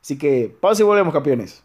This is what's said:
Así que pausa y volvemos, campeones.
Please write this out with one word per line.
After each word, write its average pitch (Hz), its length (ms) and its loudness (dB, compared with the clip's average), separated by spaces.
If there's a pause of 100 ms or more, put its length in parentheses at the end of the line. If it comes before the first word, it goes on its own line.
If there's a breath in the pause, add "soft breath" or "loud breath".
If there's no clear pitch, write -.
Así 143 160 -12
que 135 420 -2
pausa 208 220 0
y 214 40 4
volvemos, 202 280 2
campeones. 131 520 -4